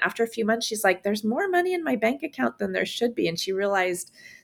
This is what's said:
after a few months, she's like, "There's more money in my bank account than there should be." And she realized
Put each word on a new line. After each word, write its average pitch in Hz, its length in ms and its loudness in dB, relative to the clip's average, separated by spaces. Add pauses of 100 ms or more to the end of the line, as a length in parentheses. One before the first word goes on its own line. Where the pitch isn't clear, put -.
after 175 180 0
a 233 60 0
few 226 160 -2
months, 226 220 0
she's 208 180 -6
like, 185 200 4
"There's 214 200 0
more 277 240 0
money 359 240 2
in 349 100 -2
my 262 140 0
bank 226 260 0
account 254 360 -4
than 196 140 -2
there 180 140 2
should 233 280 -2
be." 180 120 0
And 165 140 -2
she - 100 -4
realized 190 600 0 (320)